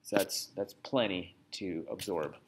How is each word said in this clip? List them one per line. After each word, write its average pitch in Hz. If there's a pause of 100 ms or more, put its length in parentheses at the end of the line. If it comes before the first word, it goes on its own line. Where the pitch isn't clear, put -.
So -
that's, - (100)
that's 98
plenty 95 (160)
to 82
absorb. 85 (140)